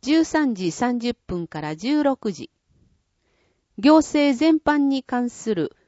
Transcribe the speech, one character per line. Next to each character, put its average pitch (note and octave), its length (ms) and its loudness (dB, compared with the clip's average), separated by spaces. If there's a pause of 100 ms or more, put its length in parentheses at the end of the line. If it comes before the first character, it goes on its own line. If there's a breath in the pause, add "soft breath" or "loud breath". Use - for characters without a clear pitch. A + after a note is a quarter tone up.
十 D#4+ 220 2
三 D4 320 0
時 F3+ 160 -2
三 B3 280 -2
十 A#3+ 140 -4
分 F3 340 -8
か D3+ 140 -10
ら D3+ 140 -6
十 C#4 280 -2
六 C4 280 -2
時。 C#3 180 -14 (1300)
行 D4 200 6
政 C#4+ 400 2
全 D#4 220 2
般 C#4+ 300 0
に C4+ 140 -2
関 B3 260 -4
す - 240 -6
る E3 220 -4 (120)